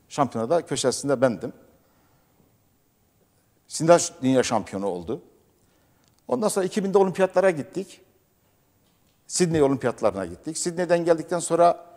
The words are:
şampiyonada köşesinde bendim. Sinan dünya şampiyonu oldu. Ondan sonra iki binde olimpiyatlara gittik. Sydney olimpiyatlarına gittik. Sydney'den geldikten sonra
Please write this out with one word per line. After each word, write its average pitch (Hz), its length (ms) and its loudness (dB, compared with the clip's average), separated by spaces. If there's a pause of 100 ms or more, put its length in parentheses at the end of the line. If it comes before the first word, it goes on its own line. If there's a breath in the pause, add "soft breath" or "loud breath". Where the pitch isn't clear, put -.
şampiyonada 131 560 -2
köşesinde 127 560 -2
bendim. 117 320 -2 (2250)
Sinan 165 320 4 (220)
dünya 131 220 4
şampiyonu 101 440 -4
oldu. 90 340 -6 (1080)
Ondan 240 200 -2
sonra 196 180 0
iki 190 180 -2
binde 196 140 2
olimpiyatlara 190 520 2
gittik. - 520 -6 (1300)
Sydney 160 360 0
olimpiyatlarına 117 640 0
gittik. 87 320 -12
Sydney'den 175 480 -2
geldikten 165 340 0
sonra 170 460 2 (120)